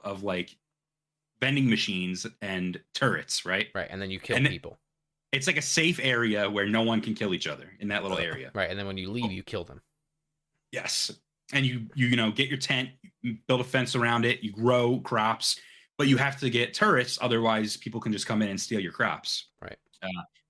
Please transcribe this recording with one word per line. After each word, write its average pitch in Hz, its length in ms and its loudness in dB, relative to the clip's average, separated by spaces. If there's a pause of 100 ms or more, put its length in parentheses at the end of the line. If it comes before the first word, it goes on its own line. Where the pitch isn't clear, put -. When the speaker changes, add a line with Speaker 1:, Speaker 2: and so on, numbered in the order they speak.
Speaker 1:
of, 98 180 -8
like, 90 340 -4 (840)
vending 135 300 4
machines 92 560 0 (160)
and 92 360 -4 (160)
turrets, 95 520 -2
right? 95 280 0
Speaker 2:
Right, 92 160 -4
and 95 120 -8
then 98 80 -6
you 95 100 -6
kill - 160 -2
Speaker 1:
And 131 80 2
then 117 80 2
Speaker 2:
people. - 260 -12 (540)
Speaker 1:
it's 135 140 -2
like 170 100 2
a 151 60 -2
safe 165 400 2
area 113 480 2
where 101 180 0
no 110 140 2
one 113 180 2
can 110 140 -4
kill 104 180 -2
each 85 140 -2
other 78 340 -8
in 101 80 -6
that 101 140 -2
little 95 160 -2
Speaker 2:
Uh, 82 40 0
Speaker 1:
area. 80 320 -6
Speaker 2:
right, 95 140 -2
and 95 100 -6
then 101 80 -6
when 98 120 -6
you 92 120 -6
leave, 120 140 -4
Speaker 1:
Oh. 107 60 -2
Speaker 2:
you 95 120 -8
kill 92 220 -8
them. 69 160 -20 (920)
Speaker 1:
Yes. - 380 -4 (440)
And 139 100 4
you, 123 300 -2
you, 123 140 2
you 120 80 4
know, 110 140 4
get 131 180 0
your 143 100 -4
tent, 131 320 -2 (320)
you 117 240 -4
build 127 160 4
a - 20 -2
fence 127 320 0
around 117 300 4
it, 120 160 2
you 107 100 -4
grow 120 480 4
crops, 110 580 0 (380)
but 147 120 4
you 135 100 8
have 135 220 0
to 131 100 0
get 117 240 0
turrets, 147 480 4
otherwise 113 540 2
people 113 240 -8
can 110 120 -2
just 101 140 -2
come 107 160 2
in 107 80 0
and 95 100 -4
steal 107 200 -2
your 87 120 -4
crops. - 540 -2 (160)
Speaker 2:
Right. - 160 -14 (240)
Speaker 1:
Uh, 95 60 -6 (420)